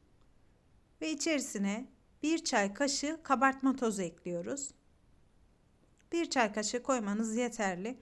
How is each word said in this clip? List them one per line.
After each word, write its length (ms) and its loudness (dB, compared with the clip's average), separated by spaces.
Ve 100 -2
içerisine 760 0
bir 140 2
çay 360 0
kaşığı 500 -2
kabartma 520 2
tozu 260 0
ekliyoruz. 680 -6
Bir 180 0
çay 240 2
kaşığı 300 -2
koymanız 520 0
yeterli. 680 -2